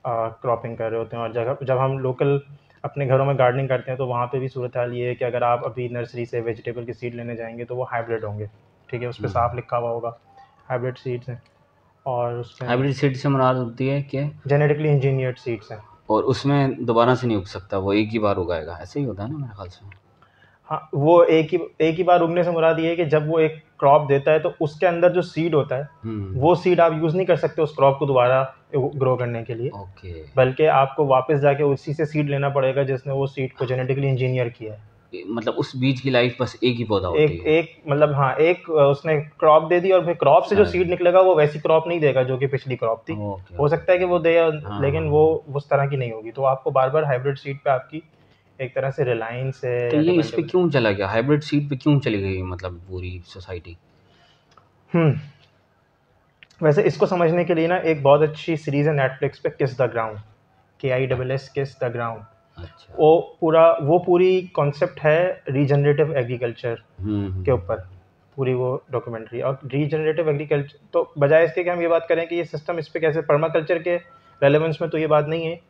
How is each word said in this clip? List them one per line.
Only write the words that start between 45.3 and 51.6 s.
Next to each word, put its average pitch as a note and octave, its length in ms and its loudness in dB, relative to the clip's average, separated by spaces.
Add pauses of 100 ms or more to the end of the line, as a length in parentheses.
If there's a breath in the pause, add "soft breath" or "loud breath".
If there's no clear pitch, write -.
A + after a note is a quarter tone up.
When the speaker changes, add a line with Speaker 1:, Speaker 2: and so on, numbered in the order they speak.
Speaker 2:
हाँ। C3+ 80 -12
Speaker 1:
उस C#3+ 140 -6
तरह C#3 180 2
की C#3 100 -4
नहीं A#2+ 140 -4
होगी, A2 200 -12
तो C3+ 120 -6
आपको C3+ 280 0
बार-बार C3+ 340 2
hybrid C3+ 320 -2
seed C#3 200 -12
पे C#3+ 120 -4
आपकी C#3+ 340 -4 (580 soft breath)
एक B2+ 140 -10
तरह C3+ 160 -4
से D3 120 -4
reliance B2 600 -4
है A#2+ 260 -2
Speaker 2:
तो D3+ 60 0
Speaker 1:
या D3+ 60 2
Speaker 2:
ये E3+ 100 2
इस F3+ 40 2
पे E3 60 2
Speaker 1:
डिपेंडेबल D3+ 280 -4
Speaker 2:
क्यों F3+ 200 2
चला A#2+ 220 2
गया? G2 160 -2
Hybrid C3 340 2
seed D3 280 -2